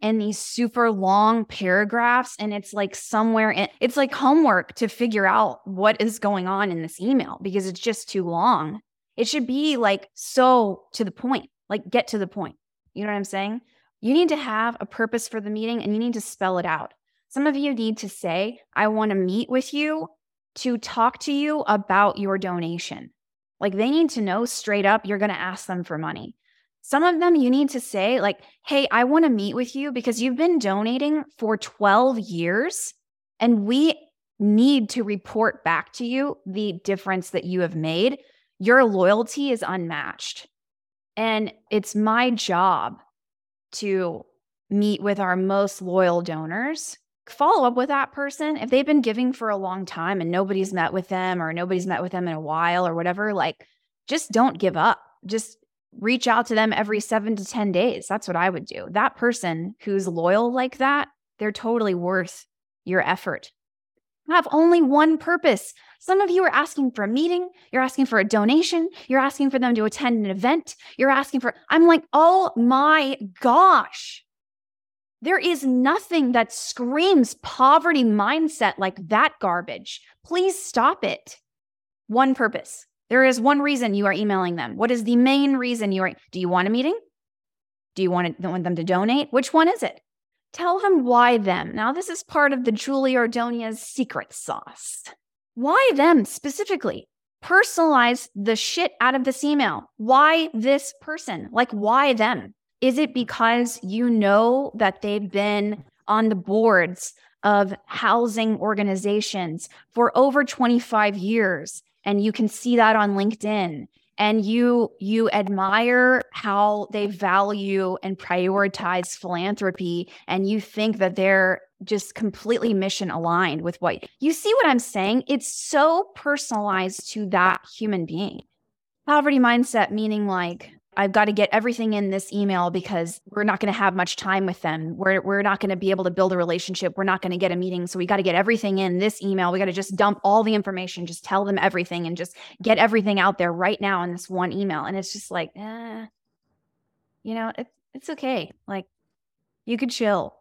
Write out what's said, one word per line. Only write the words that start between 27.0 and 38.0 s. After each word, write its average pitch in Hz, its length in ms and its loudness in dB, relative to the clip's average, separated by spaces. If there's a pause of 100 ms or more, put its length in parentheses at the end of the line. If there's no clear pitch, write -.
of 349 160 2
them 349 160 4
you 269 140 4
need 277 220 4
to 262 100 -6
say, 220 400 -2
like, 196 200 -2 (260)
"Hey, 277 240 2
I 233 140 4
wanna 302 260 4
meet 202 240 0
with 247 200 -4
you 277 160 -6
because 240 300 -4
you've 254 160 0
been 330 220 2
donating 247 640 -2 (140)
for 220 180 -2
twelve 220 600 2
years, 196 760 -4 (480)
and 226 240 4
we 277 300 2 (440)
need 220 520 4
to 233 140 -4
report 208 600 -2
back 160 300 -2
to 240 100 -8
you 269 400 -2
the 190 400 -6
difference 190 460 -4
that 180 140 -4
you 180 160 -2
have 165 160 -2
made. 170 420 0 (400)